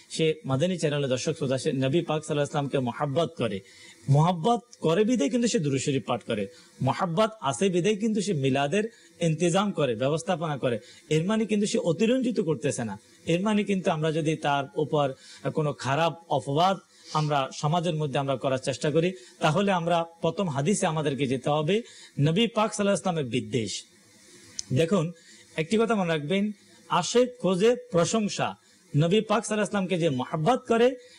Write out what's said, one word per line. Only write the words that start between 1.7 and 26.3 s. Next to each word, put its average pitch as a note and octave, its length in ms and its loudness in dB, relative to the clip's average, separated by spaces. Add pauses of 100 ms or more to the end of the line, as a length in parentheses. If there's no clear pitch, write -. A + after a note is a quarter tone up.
নবী C3+ 300 0
পাক D#3 240 -4
সাল্লাল্লাহু D3 340 -2
আলাইহি C#3 160 -4
ওয়াসাল্লামকে C#3+ 40 2
মহব্বত C#3 580 -2
করে, G2+ 220 -4 (500)
মহব্বত E3 500 4 (200)
করে E3 240 2
বিধায় B3 260 2
কিন্তু A#3+ 180 0
সে A#3 120 0
দুরূদ C3+ 220 0
শরীফ C3+ 260 0
পাঠ A#2+ 160 -4
করে। G#2 240 -4 (340)
মহব্বত F3 480 0 (120)
আছে C#3 280 0
বিধায় F3+ 260 2
কিন্তু G#3+ 260 0
সে G3 120 -2
মিলাদের C#3+ 500 0 (380)
ইন্তজাম F3 500 2
করে, C3+ 240 0
ব্যবস্থাপনা D3+ 640 -2
করে। A#2+ 220 -2 (300)
এর D#3 160 2
মানে A3 200 0
কিন্তু G#3 220 0
সে - 100 -2
অতিরঞ্জিত A3 640 0
করতেছে D3 460 -2
না। G#2 140 -8 (260)
এর E3+ 160 2
মানে G#3 220 2
কিন্তু F#3+ 280 0
আমরা D#3+ 200 0
যদি D#3 240 0
তার C#3+ 280 0 (120)
উপর D3 380 0 (400)
কোনো D3+ 200 -2
খারাপ D3 560 -2
অপবাদ D3+ 480 2 (360)
আমরা D3 400 0
সমাজের E3 420 0
মধ্যে D3+ 240 -2
আমরা C#3 160 0
করার C3 220 -2
চেষ্টা C#3 340 -2
করি, E3 220 2 (260)
তাহলে F3+ 320 2
আমরা E3+ 340 0 (160)
প্রথম E3+ 280 -2
হাদিসে D3 360 0
আমাদেরকে C#3+ 420 -2
যেতে C3 220 -2
হবে, D#3 320 0 (380)
নবী E3 280 2
পাক G#3+ 260 -2
সাল্লাল্লাহু - 80 -6
আলাইহি G3+ 80 2
ওয়াসাল্লামের E3 420 -2
বিদ্বেষ। A2 520 -4 (920)
দেখুন, E3 380 2 (460)
একটি D#3+ 200 0
কথা A3+ 180 2
মনে F#3 140 0
রাখবেন, E3+ 420 0 (380)